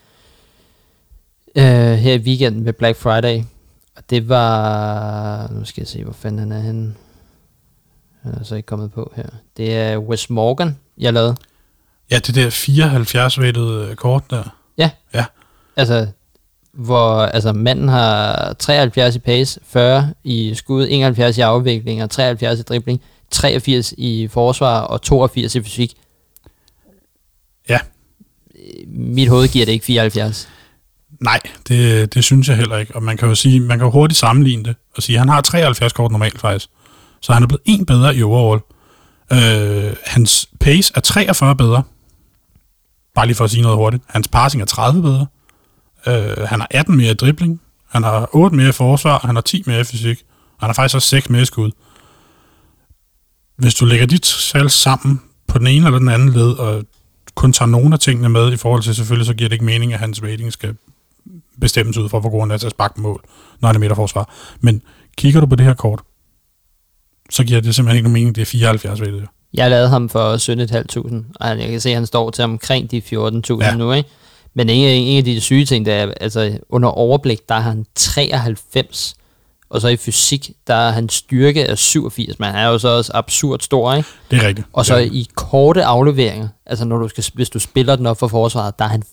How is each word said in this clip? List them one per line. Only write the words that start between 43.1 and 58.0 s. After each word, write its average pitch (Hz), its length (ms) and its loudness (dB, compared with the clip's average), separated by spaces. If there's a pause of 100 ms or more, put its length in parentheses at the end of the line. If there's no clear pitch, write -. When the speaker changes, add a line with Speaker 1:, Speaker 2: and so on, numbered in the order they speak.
Speaker 2:
Bare 107 100 2
lige 117 100 2
for 117 80 0
at 104 80 0
sige 117 100 0
noget 113 160 4
hurtigt. 110 300 0
Hans - 200 -4
passing 127 340 0
er 95 40 -6
tredive 131 360 0
bedre. 139 240 2 (800)
Øh, 107 400 -2
han 107 120 -2
har 107 120 -6
atten 156 260 2
mere 117 140 4
i - 20 2
dribling. 160 480 0 (280)
Han 117 140 -2
har 110 300 0
otte 170 220 4
mere 135 140 4
i - 20 0
forsvar. 139 540 2
Han 117 100 0
har 117 60 0
ti 190 260 -4
mere 117 120 0
i 117 40 0
fysik. 117 400 -6 (360)
Han 107 80 -4
har 110 60 -2
faktisk 131 220 0
også 127 120 0
seks 139 220 2
mere 120 120 4
i 131 40 4
skud. 107 260 -2 (1900)
Hvis 123 180 2
du 127 100 2
lægger 117 200 4
de 156 120 2
tal - 520 0
sammen 135 520 0 (260)
på - 100 0
den 120 100 2
ene 147 180 6
eller 127 140 4
den 127 100 4
anden 123 200 4
led, 120 220 4
og 107 320 -4 (520)
kun 135 180 4
tager 117 160 2
nogle 120 240 4
af 156 60 2
tingene 120 300 0